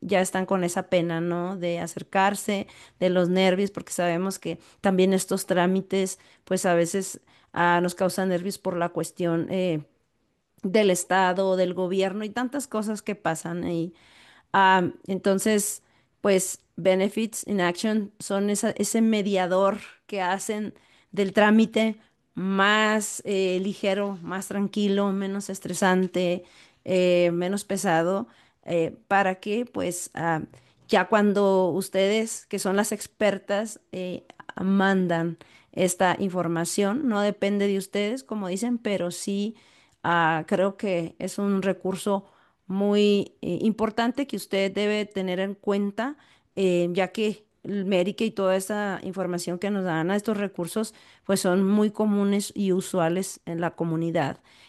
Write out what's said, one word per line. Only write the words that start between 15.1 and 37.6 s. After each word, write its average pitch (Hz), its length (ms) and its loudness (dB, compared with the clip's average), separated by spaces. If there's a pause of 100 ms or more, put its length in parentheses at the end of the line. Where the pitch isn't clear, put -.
pues, 190 400 2 (140)
Benefits 190 720 0
in 202 140 0
Action 202 580 0
son 202 300 -2
esa, 208 220 0
ese 226 300 0
mediador 196 760 2 (280)
que 196 140 -6
hacen 190 520 -4 (380)
del 190 220 -2
trámite 220 640 4 (380)
más, 208 880 2
eh, 190 360 0
ligero, 196 640 -2
más 185 240 -8
tranquilo, 202 640 0
menos 196 380 -4
estresante, 185 920 0 (420)
eh, 180 480 4
menos 180 320 -2
pesado, 190 600 0 (380)
eh, 165 300 -2 (120)
para 196 280 2
que, 208 300 -4
pues, 180 500 -6
ah, 160 260 -2 (460)
ya 185 200 2
cuando 196 640 4
ustedes, 196 800 -2
que 202 120 -6
son 190 160 -2
las 214 160 0
expertas, 202 880 -4 (120)
eh, 180 340 -8 (360)
mandan 185 760 2 (340)
esta 180 480 2
información, 185 880 -2
no 208 140 2
depende 202 460 0